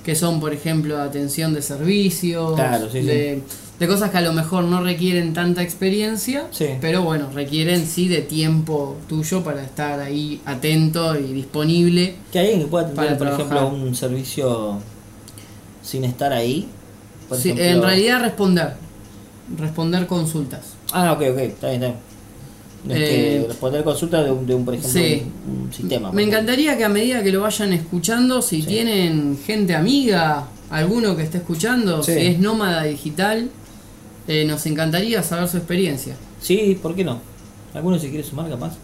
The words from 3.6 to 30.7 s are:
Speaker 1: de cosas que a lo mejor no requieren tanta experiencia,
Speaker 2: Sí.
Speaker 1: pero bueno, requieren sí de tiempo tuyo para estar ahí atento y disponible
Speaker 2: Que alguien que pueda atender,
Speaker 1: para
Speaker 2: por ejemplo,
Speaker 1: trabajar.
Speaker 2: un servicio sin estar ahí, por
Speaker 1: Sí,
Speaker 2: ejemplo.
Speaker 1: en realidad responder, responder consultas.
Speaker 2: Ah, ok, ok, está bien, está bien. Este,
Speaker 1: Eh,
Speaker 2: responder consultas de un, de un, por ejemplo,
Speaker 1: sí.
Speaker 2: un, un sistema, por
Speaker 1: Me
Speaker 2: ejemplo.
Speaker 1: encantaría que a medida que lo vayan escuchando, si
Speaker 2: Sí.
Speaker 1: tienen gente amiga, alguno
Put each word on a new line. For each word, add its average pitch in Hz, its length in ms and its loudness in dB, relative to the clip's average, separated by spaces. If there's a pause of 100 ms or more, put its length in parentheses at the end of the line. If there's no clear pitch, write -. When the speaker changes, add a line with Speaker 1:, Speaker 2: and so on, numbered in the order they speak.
Speaker 1:
de 170 80 0
cosas 196 240 2
que 190 60 0
a 175 40 2
lo 165 120 2
mejor 165 320 0
no 175 160 2
requieren 175 520 0
tanta 175 300 0
experiencia, 214 880 -2
Speaker 2:
Sí. 156 160 -2 (140)
Speaker 1:
pero 175 220 2
bueno, 156 300 0
requieren 156 540 0
sí 175 220 0
de 160 120 2
tiempo 156 760 0 (100)
tuyo 160 360 -2
para 143 200 -6
estar 143 380 -4
ahí 147 440 -6
atento 156 720 2
y 135 160 -2
disponible 170 840 2 (180)
Speaker 2:
Que 185 60 2
alguien 202 200 4
que 156 60 0
pueda 165 220 0
atender, 147 180 -2
Speaker 1:
para 147 120 2
Speaker 2:
por 143 100 0
ejemplo, 143 320 0
Speaker 1:
trabajar. 135 200 0
Speaker 2:
un 127 160 -2
servicio 123 840 -2 (1000)
sin 131 220 -6
estar 131 300 0
ahí, 123 340 0 (640)
por 127 80 -2
Speaker 1:
Sí, 175 140 2
Speaker 2:
ejemplo. 175 140 2
Speaker 1:
en 175 160 6
realidad 202 400 4
responder, 185 520 2 (840)
responder 165 500 0
consultas. 156 540 -2 (300)
Speaker 2:
Ah, 175 220 2
ok, 147 80 0 (100)
ok, 127 80 0
está 131 300 -4
bien, 127 140 -2
está 123 40 0
bien. 117 80 -4 (920)
Este, 147 500 2
Speaker 1:
Eh, 113 100 2
Speaker 2:
responder 131 360 -2
consultas 160 420 2
de 131 60 2
un, 131 140 0
de 123 80 2
un, 127 100 2
por 120 120 -2
ejemplo, 127 260 0
Speaker 1:
sí. 156 220 2 (240)
Speaker 2:
un, 131 180 -4
un 127 80 -8
sistema, - 360 -4
por 185 60 -2
Speaker 1:
Me 202 60 4
Speaker 2:
ejemplo. 214 180 4
Speaker 1:
encantaría 262 380 2
que 226 60 2
a 208 60 2
medida 226 340 2
que 196 80 4
lo 190 100 2
vayan 208 320 0
escuchando, 226 720 2
si 160 180 0
Speaker 2:
Sí. 156 60 -2
Speaker 1:
tienen 175 760 2
gente 208 320 2
amiga, 170 680 2 (240)
alguno 185 460 2